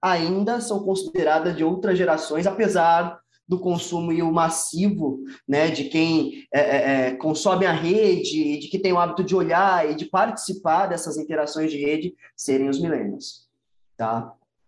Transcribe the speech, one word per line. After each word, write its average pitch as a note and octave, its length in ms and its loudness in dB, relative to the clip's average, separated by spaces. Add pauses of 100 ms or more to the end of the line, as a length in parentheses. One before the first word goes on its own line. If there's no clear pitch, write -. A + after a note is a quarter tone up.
ainda F#3 580 0
são G3+ 220 -4
consideradas E3+ 760 0
de D#3 80 0
outras F#3 320 0
gerações, E3 500 0
apesar F3 760 2 (260)
do F3+ 120 0
consumo E3+ 540 -2
e D#3+ 100 2
o E3 100 2
massivo, E3 920 0 (220)
né, D3+ 240 2
de D#3 140 -4
quem, D#3+ 600 0 (100)
é, C#3 60 4
é, C3+ 480 2
é, C3+ 80 -4
consome F3+ 500 0
a F3 60 2
rede, D#3+ 880 0
de - 80 -12
que F#3+ 100 -4
tem F#3+ 140 0
o F3 60 2
hábito F3 260 0
de F#3+ 100 -2
olhar F3 560 2
e D#3 60 -2
de - 80 -6
participar F3+ 840 0
dessas D#3+ 320 -6
interações D#3 540 -4
de C#3+ 60 -6
rede, D#3 360 -2 (220)
serem C3+ 320 0
os C#3 120 0
millennials, A2 680 -6 (480)
tá? A2+ 360 -4 (360)